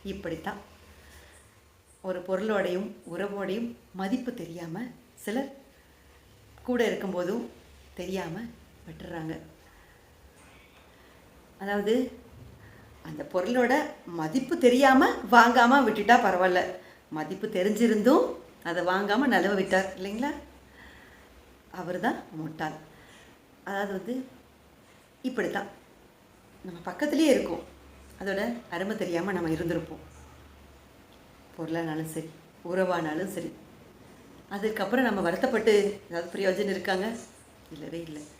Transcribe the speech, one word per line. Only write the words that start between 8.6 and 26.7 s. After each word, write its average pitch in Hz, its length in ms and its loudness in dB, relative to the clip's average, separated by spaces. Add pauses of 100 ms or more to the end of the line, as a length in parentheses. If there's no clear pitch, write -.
விட்டுறாங்க. 160 500 -10 (2250)
அதாவது, 208 540 0 (920)
அந்த 156 300 -12
பொருளோட 240 480 2 (260)
மதிப்பு 170 520 -4
தெரியாம 262 520 6 (200)
வாங்காம 240 540 8
விட்டுட்டா 214 320 6
பரவாயில்ல, 185 480 4 (460)
மதிப்பு 156 360 -6
தெரிஞ்சிருந்தும் 214 880 4 (300)
அதை 170 200 -2
வாங்காம 202 460 2
நழுவ 190 240 4
விட்டார் 190 440 0
இல்லைங்களா, 214 320 -4 (1400)
அவர் 180 300 -8
தான் 226 220 -2 (100)
முட்டாள். 160 440 -8 (880)
அதாவது 196 280 -4
வந்து, 247 320 -6 (1000)
இப்படித்தான் 202 440 -4 (960)
நம்ம 175 200 -14